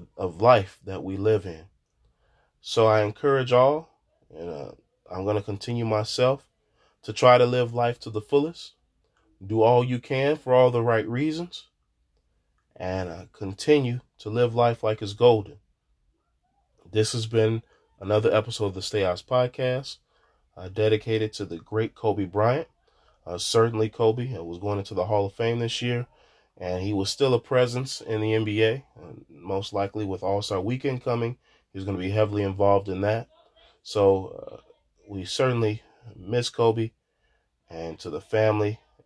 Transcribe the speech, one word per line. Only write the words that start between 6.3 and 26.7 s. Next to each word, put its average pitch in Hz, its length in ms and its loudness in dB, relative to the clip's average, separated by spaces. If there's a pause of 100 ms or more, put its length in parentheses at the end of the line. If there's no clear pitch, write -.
to - 100 -12
try 123 260 8
to 123 80 6
live 123 280 0
life 120 280 -2
to - 100 -14
the 107 100 -6
fullest. 147 520 -2 (720)
Do 107 160 0
all 123 220 6
you 127 160 -4
can 139 380 -2
for 127 160 -2
all 127 160 8
the 120 140 0
right 113 240 0
reasons, 156 600 -6 (1080)
and, 92 340 -6
uh, 87 240 -14
continue 123 680 0 (180)
to 107 100 -12
live 117 240 0
life 117 300 2
like 107 180 -2
it's 101 120 -8
golden. 110 440 4 (1300)
This 107 220 0
has 113 120 -4
been 113 380 0 (360)
another 104 340 2
episode 107 340 0
of 95 80 -4
the 92 60 -10
Stay 101 220 -2
Ops 90 200 -2
Podcast, 127 720 -4 (600)
uh, 92 100 -14
dedicated 107 640 0
to 101 120 -10
the 85 120 -12
great 107 380 -6
Kobe 104 300 -2
Bryant. 110 420 0 (580)
Uh, 87 120 -8
certainly 113 520 0
Kobe, 120 460 0
uh, 85 80 -10
was 85 160 -12
going 104 180 -4
into 95 160 -8
the 90 120 -2
Hall 104 200 0
of 98 80 -8
Fame 117 260 -2
this 117 220 -4
year, 120 260 -4 (500)
and 90 260 -4